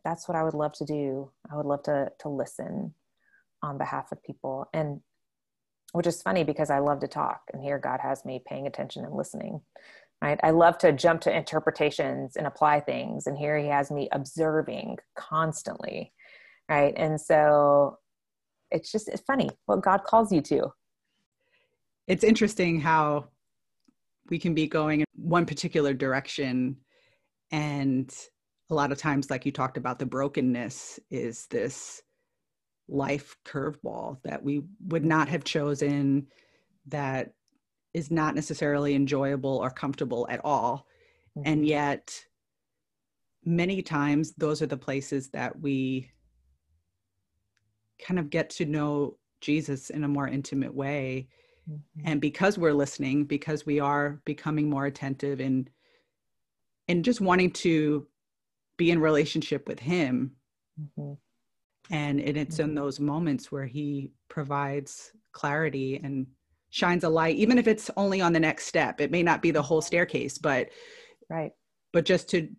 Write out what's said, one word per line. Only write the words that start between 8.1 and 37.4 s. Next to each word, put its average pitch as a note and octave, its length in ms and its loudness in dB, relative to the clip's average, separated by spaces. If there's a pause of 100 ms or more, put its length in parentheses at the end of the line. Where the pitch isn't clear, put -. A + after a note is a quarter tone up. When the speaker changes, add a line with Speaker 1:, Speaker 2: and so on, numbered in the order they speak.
Speaker 1:
me C3 200 -8
paying C#3 200 -8
attention C#3 400 -8
and - 80 -10
listening, - 460 -8 (600)
right? D3 220 0
I D#3+ 80 6
love E3+ 280 8
to E3 140 8
jump E3 300 4
to C3 120 2
interpretations D3 1000 0
and D3 100 -2
apply D3 340 4
things. B2+ 460 -4
And C#3+ 120 -4
here D3 180 0
he D3 120 -2
has C#3+ 220 0
me C#3+ 220 -4
observing C#3+ 880 -2 (180)
constantly, - 960 -6 (560)
right? D3 280 4
And D#3 240 0
so D3 800 6 (720)
it's - 200 -4
just, - 180 -4
it's - 140 -8
funny C4+ 280 0 (160)
what G3 160 2
God G3 200 4
calls A3 300 4
you D#3+ 100 6
to. - 300 0 (1400)
Speaker 2:
It's F#3 160 2
interesting G3+ 560 4
how D3+ 480 4 (1000)
we E3 80 0
can E3+ 140 0
be D#3 140 2
going D3+ 340 2
in D3+ 140 2
one E3+ 320 2
particular D3 480 0
direction. C3 840 -2 (720)
And C#3 600 -2 (580)
a D#3+ 40 0
lot C#3+ 160 2
of - 80 -4
times, C#3+ 320 0
like C3 160 -4
you C#3 60 0
talked C3 240 -4
about, B2+ 240 -6
the C3+ 60 -4
brokenness B2+ 920 -2 (100)
is A#2+ 380 -6
this - 560 -6 (880)
life C#3 480 -4 (100)
curveball C3+ 800 -8
that - 180 -8
we C#3+ 200 -2 (260)
would D#3+ 160 0
not D#3 240 4
have D#3 160 -2
chosen, C#3+ 840 0 (640)
that C3+ 440 -4 (600)